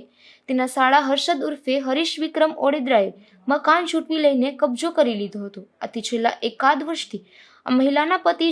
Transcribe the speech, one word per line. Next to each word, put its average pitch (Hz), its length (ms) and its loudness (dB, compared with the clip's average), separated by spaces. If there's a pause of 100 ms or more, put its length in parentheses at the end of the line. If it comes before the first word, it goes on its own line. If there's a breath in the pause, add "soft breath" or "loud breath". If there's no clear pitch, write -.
(480 soft breath)
તેના 254 180 0
સાળા 269 340 4
હર્ષદ 285 420 0
ઉર્ફે 285 360 -4
હરીશ 269 400 -2
વિક્રમ 311 380 0
ઓડેદરાએ 254 520 2 (380 soft breath)
મકાન 302 400 2
ઝૂંટવી 320 320 -2
લઈને 277 320 2
કબજો 285 400 -2
કરી 262 240 2
લીધો 202 240 -8
હતો. 202 220 -14 (160)
આથી 214 300 -8
છેલ્લા 233 360 -2
એકાદ 269 400 0
વર્ષથી 294 380 -10 (440 soft breath)
આ 254 60 -4
મહિલાના 285 520 2
પતિ 339 280 0